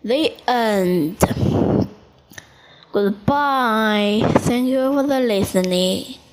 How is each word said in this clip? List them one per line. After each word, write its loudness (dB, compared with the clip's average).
The 0
end. 0
Goodbye. 0
Thank 0
you 0
for 0
the 0
listening. -2